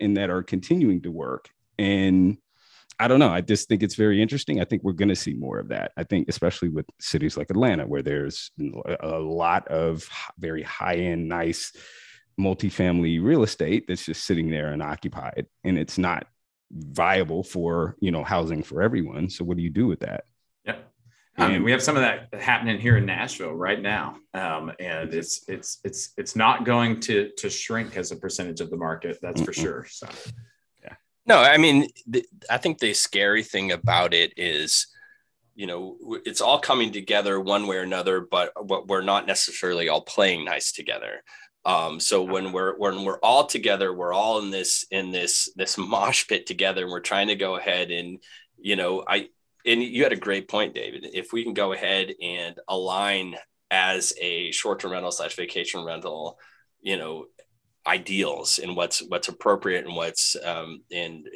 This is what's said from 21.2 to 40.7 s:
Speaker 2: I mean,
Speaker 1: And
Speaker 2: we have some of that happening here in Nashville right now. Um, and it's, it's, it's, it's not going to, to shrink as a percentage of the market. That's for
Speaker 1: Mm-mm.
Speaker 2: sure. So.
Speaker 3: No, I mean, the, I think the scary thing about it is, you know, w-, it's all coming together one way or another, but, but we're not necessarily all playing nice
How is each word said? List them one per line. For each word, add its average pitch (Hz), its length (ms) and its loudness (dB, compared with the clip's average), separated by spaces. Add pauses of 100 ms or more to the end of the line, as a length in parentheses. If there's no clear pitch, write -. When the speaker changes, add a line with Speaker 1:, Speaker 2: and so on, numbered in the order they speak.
Speaker 2:
I 123 80 4
mean, 95 100 4
Speaker 1:
And 92 80 2
Speaker 2:
we 120 80 6
have 127 100 4
some 151 140 2
of 131 60 6
that 113 260 0 (120)
happening 113 380 2
here 117 200 6
in 98 80 2
Nashville 90 480 -4
right 92 260 -2
now. 98 360 -4 (180)
Um, 80 440 -4
and 80 360 -6
it's, - 340 -6
it's, - 340 -10
it's, - 360 -10
it's 104 180 -8
not 113 300 4
going 117 340 4
to, 104 380 2
to 101 100 -6
shrink 113 480 -6
as 90 160 -6
a 85 40 -10
percentage 87 440 -6
of 82 100 -8
the 87 60 -6
market. 82 460 -6
That's 87 180 -4
for - 120 -2
Speaker 1:
Mm-mm. 80 100 -4
Speaker 2:
sure. - 260 -6
So. - 200 -16 (1200)
Speaker 3:
No, 214 120 10
I 139 180 10
mean, 156 320 8 (180)
the, 120 180 0 (260)
I 120 80 2
think 160 200 -2
the 104 160 2
scary 101 500 2
thing 95 280 -2
about 87 400 2
it 85 240 4
is, 78 520 0 (640)
you 98 120 -10
know, 90 340 -8
w-, - 240 -10
it's 107 160 -6
all 127 180 4
coming 120 320 2
together 101 500 0
one 101 260 2
way 95 100 -2
or 92 60 -2
another, 92 380 0
but, 90 320 0 (140)
but 95 220 -2
we're 95 140 2
not 98 240 2
necessarily 90 640 0
all 76 120 2
playing 90 440 2
nice 78 280 -2